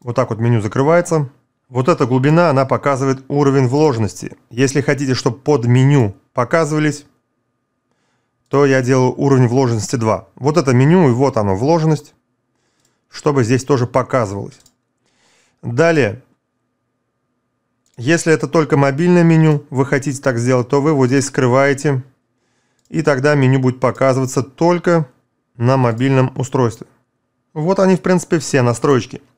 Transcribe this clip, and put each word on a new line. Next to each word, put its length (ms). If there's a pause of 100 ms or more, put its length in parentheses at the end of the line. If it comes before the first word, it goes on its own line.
Вот 140
так 160
вот 80
меню 220
закрывается. 680 (400)
Вот 200
эта 160
глубина, 440
она 160
показывает 640
уровень 400
вложенности. 680 (140)
Если 320
хотите, 320
чтобы 240
под 280
меню 500 (180)
показывались, 720 (1400)
то 180
я 160
делаю 320
уровень 340
вложенности 500
два. 380
Вот 200
это 180
меню, 360
и 20
вот 240
оно, 220
вложенность, 560 (960)
чтобы 340
здесь 220
тоже 220
показывалось. 720 (1000)
Далее, 600 (1700)
если 340
это 160
только 300
мобильное 460
меню, 460
вы 160
хотите 360
так 160
сделать, 320
то 120
вы 120
вот 140
здесь 180
скрываете, 760 (840)
и 140
тогда 340
меню 240
будет 220
показываться 640
только 680 (480)
на 180
мобильном 600
устройстве. 500 (680)
Вот 260
они, 180
в 40
принципе, 380
все 220
настройки. 600 (160)